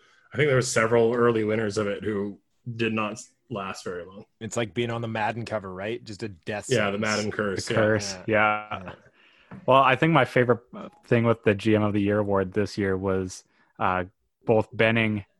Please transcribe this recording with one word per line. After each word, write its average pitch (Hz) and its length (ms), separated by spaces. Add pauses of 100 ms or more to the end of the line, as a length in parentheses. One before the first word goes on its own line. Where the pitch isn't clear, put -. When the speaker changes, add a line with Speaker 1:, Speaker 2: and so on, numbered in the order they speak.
(320)
Speaker 1:
I 113 60
think 147 120
there 131 60
were 127 60
several 117 540
early 120 280
winners 107 360
of 104 80
it 101 160
who 101 340 (380)
did 113 180
not 110 260 (300)
last 95 360
very 87 200
long. 98 200 (140)
Speaker 2:
It's 110 160
like 120 200
being 117 160
on 117 100
the 117 60
Madden 113 380
cover, 98 280
right? 107 300
Just 110 180
a 110 80
death 101 400
Speaker 1:
Yeah, 107 220
the 101 80
Speaker 2:
sentence. - 20
Speaker 1:
Madden 107 300
curse. 101 340
Speaker 3:
The 117 80
Speaker 1:
Yeah. 110 60
Speaker 3:
curse, 107 360 (120)
Speaker 2:
Yeah. 107 440
Speaker 3:
yeah. 101 120
Speaker 2:
Yeah. - 100 (720)
Speaker 3:
Well, 131 160
I 131 140
think 160 180
my 131 120
favorite 123 340 (480)
thing 117 160
with 117 200
the 104 120
G 107 200
M 107 60
of 104 120
the 104 80
year 104 180
award 98 340
this 101 240
year 98 180
was, 95 480 (360)
uh, 92 240 (420)
both 110 260
Benning 110 540 (140)